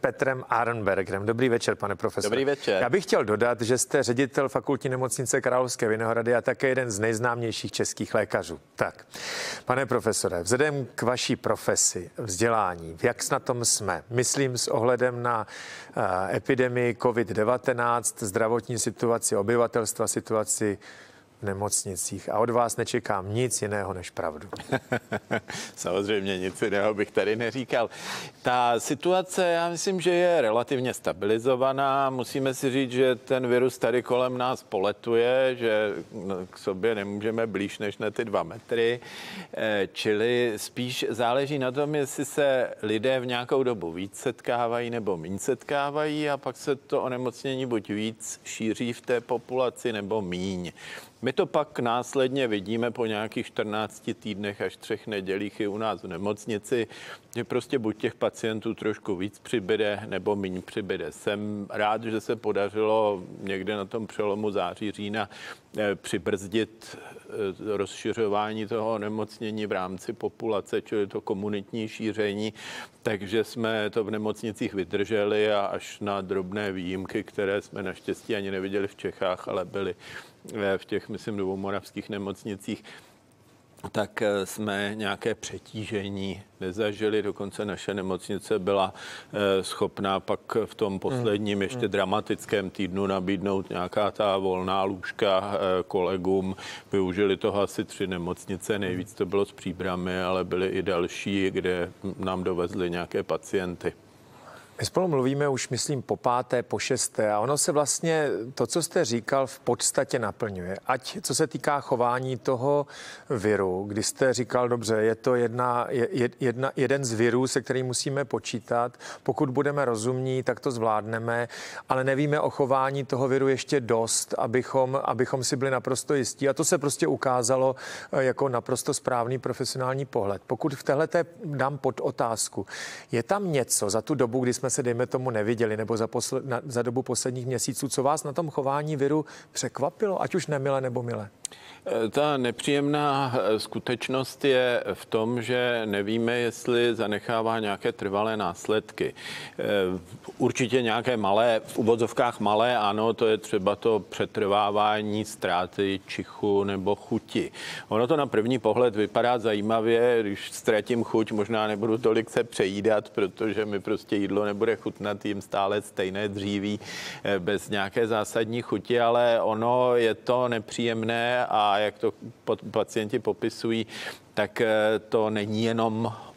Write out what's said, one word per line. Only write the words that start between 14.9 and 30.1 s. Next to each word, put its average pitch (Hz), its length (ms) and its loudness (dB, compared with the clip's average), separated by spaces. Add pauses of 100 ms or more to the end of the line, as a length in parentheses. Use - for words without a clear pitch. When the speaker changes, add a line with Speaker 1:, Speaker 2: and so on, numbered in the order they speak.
Speaker 1:
na, 117 240 0 (500)
eh, 95 400 0
epidemii 123 680 2
covid 117 260 2
devatenáct, 120 920 0
zdravotní 113 560 0
situaci 117 580 0
obyvatelstva, 113 720 2
situaci 107 720 0 (640)
v - 20 -12
nemocnicích. 98 840 -4
A - 100 0
od 117 120 2
vás 117 260 2
nečekám 104 580 -2
nic 123 280 0
jiného 101 320 -2
než 90 160 -10
pravdu. 82 380 -6 (640)
Speaker 2:
<laughs> - 680 -6
Samozřejmě 98 600 0
nic 92 240 -2
jiného 104 320 2
bych 101 160 -2
tady 104 260 2
neříkal. 117 540 -2 (520)
Ta 123 380 4
situace, 180 680 0
já 170 240 2
myslím, 180 300 -2
že 170 100 2